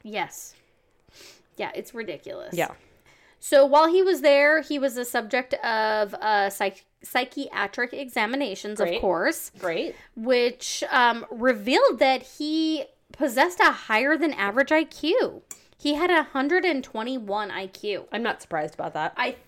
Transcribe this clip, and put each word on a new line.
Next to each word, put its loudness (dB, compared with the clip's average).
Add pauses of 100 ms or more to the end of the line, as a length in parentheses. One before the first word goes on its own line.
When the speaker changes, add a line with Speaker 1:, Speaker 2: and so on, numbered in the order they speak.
Speaker 1:
Yes. -10 (1040)
Yeah, -8
it's -12
ridiculous. -12
Speaker 2:
Yeah. -2 (720)
Speaker 1:
So 6
while 6
he 4
was 2
there, 6
he -4
was -2
the -6
subject -2
of 0
a 0
psych-, -4 (180)
psychiatric -4
examinations, -4
Speaker 2:
Great. 0
Speaker 1:
of -4
course. -2
Speaker 2:
Great. -4 (200)
Speaker 1:
Which, -2
um, 2
revealed 2
that 2
he -2 (260)
possessed 0
a 6
higher 0
than 0
average 0
I 4
Q. -2 (340)
He -2
had 0
a 4
hundred 0
and 0
twenty-one -6
I -8
Q. -8
Speaker 2:
I'm -6
not -4
surprised -6
about -8
that. -4
Speaker 1:
I -4 (120)